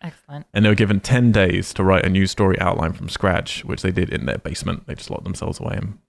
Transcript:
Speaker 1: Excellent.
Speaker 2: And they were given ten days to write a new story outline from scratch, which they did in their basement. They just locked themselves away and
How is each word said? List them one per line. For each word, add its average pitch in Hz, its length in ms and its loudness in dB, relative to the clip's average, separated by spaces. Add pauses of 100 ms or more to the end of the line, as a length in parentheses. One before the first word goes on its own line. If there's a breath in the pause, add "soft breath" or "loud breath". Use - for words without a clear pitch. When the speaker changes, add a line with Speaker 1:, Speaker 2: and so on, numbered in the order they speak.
Speaker 1:
Excellent. 147 520 -14
Speaker 2:
And 104 100 4
they 107 60 6
were 104 60 6
given 101 240 2
ten 123 320 4
days 92 420 2
to 98 100 -2
write 92 220 4
a 90 40 2
new 95 180 2
story 95 340 2
outline 90 320 0
from 90 160 -10
scratch, - 560 -2
which - 160 -6
they 92 100 0
did 90 200 0
in 73 160 -4
their 60 100 -2
basement. - 500 -6
They - 80 -10
just - 140 -14
locked - 140 -10
themselves - 360 -6
away - 160 -6
and 101 220 -6 (120)